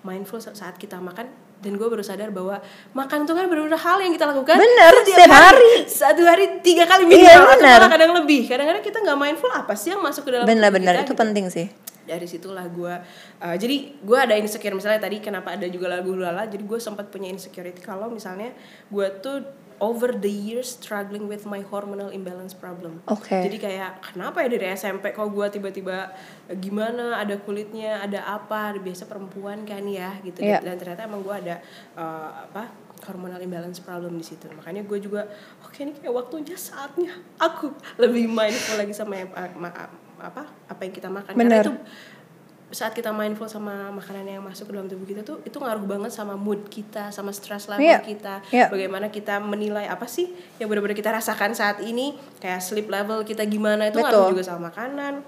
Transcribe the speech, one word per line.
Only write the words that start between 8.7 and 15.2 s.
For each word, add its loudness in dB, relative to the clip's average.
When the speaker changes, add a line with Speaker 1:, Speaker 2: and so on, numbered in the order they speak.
Speaker 1:
kita -8
nggak 0
mindful -2
apa -6
sih -8
yang -6
masuk -6
ke -2
dalam -2
Speaker 2:
Bener, 4
Speaker 1:
tubuh 4
Speaker 2:
bener. 2
Speaker 1:
kita 0
Speaker 2:
Itu -6
Speaker 1:
gitu. 0
Speaker 2:
penting -4
sih. -8
Speaker 1:
Dari -12
situlah -16
gue, -10
eh, -8
jadi -4
gue 0
ada 2
insecure, -6
misalnya -2
tadi -8
kenapa -10